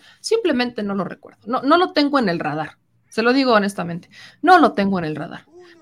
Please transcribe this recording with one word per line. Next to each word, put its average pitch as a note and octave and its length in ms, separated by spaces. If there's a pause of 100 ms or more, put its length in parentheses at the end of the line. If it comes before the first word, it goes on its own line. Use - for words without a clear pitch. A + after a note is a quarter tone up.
(200)
Simplemente B3 640
no G3+ 100
lo G3 100
recuerdo. - 440
No, B3 160
no D4 140
lo F4+ 140
tengo C#4+ 280
en A3 100
el E3+ 100
radar. D3 380 (320)
Se A3 140
lo A#3+ 100
digo C4 200
honestamente. F#3+ 560 (320)
No F4 180
lo C4 140
tengo G3 260
en E3 60
el D3+ 100
radar. - 300 (360)